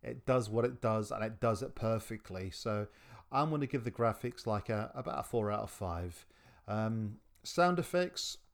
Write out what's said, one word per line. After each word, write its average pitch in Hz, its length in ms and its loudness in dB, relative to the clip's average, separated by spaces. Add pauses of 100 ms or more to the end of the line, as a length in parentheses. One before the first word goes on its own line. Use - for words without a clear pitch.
it 127 220 -8
does 127 240 4
what 113 160 2
it 123 160 0
does, 110 300 2
and 107 140 -2
it 110 160 -6
does 113 220 4
it 131 120 -6
perfectly. 104 760 -2
So 104 360 -2 (460)
I'm 147 180 4
gonna 147 160 0
give 127 160 0
the 117 80 -2
graphics, 117 560 0
like, 107 220 0
a, 110 260 0
about - 240 -4
a - 60 -2
four 107 260 0
out 107 120 0
of 107 80 -6
five. 87 540 -4 (440)
Um, 107 480 0 (260)
sound 175 380 4
effects - 580 -2 (160)